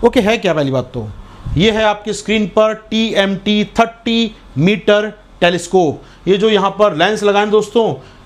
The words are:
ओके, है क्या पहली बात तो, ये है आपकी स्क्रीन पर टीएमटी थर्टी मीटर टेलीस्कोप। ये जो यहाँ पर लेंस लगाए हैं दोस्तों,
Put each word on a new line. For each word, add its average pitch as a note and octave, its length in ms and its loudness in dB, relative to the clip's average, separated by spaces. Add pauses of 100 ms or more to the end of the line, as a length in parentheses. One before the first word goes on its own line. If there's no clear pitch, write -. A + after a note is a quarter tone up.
ओके, A#3+ 180 4
है G#3+ 160 0
क्या F3 160 -2
पहली C#3+ 180 -2
बात B2+ 220 -4
तो, A2 140 -8 (480)
ये G#3 160 2
है A3 120 -2
आपकी G#3 300 -2
स्क्रीन G#3+ 360 -2
पर G#3+ 240 2 (160)
टीएमटी G#3 760 0 (100)
थर्टी A3+ 640 -2 (220)
मीटर G#3 540 2 (300)
टेलीस्कोप। F3 840 -2
ये G3 100 2
जो A3 120 2
यहाँ G3 220 2
पर G3 240 0
लेंस G#3 280 0
लगाए G3+ 180 2
हैं G#3+ 100 -2
दोस्तों, G#3 420 0 (320)